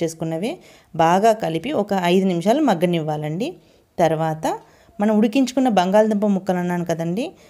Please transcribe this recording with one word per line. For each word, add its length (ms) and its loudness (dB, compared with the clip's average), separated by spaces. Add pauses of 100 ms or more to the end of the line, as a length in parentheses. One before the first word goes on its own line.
చేసుకున్నవే. 500 -4 (520)
బాగా 280 4 (120)
కలిపి 260 -4 (120)
ఒక 120 -4 (180)
ఐదు 200 4
నిమిషాలు 360 2
మగ్గనివ్వాలండి. 800 -2 (540)
తర్వాత 440 0 (560)
మనం 180 2
ఉడికించుకున్న 500 0 (100)
బంగాళదుంప 460 2 (100)
ముక్కలు 280 -2
అన్నాను 280 -4
కదండి, 340 -4 (240)